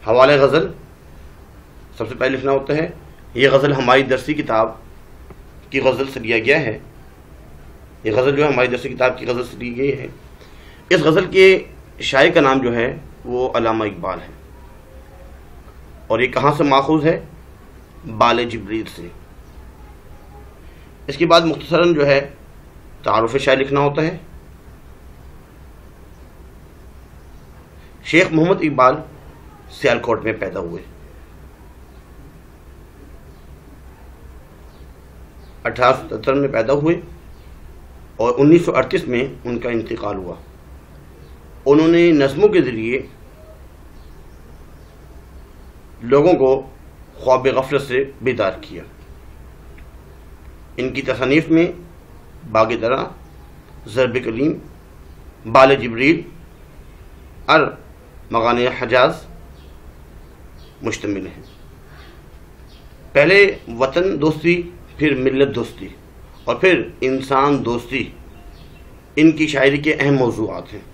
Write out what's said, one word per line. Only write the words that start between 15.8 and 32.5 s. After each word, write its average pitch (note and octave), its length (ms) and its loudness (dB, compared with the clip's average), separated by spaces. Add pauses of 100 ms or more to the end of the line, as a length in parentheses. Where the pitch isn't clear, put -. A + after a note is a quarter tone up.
और A2+ 120 0
ये B2 60 0
कहाँ C#3 280 0
से D3+ 80 0
माखूज़ C#3+ 420 0
है? F3+ 220 -2 (800)
बाले A#2 380 0
जिब्रील A2 400 -8
से। E2+ 240 -18 (2000)
इसके D#3+ 180 -2
बाद E3+ 180 6
मुख्तसरन E3 500 0
जो D3 100 2
है C#3 160 4 (840)
तारुफ A2+ 320 0
शायर C3+ 220 2
लिखना C#3 220 0
होता C#3+ 220 0
है। D#3+ 180 -4 (3750)
शेख E3 260 2
मोहम्मद E3+ 300 2
इकबाल C3 420 2 (680)
सियालकोट A#2 520 -2
में A2 140 -4
पैदा F#2+ 220 -8
हुए। E2+ 220 -12 (4000)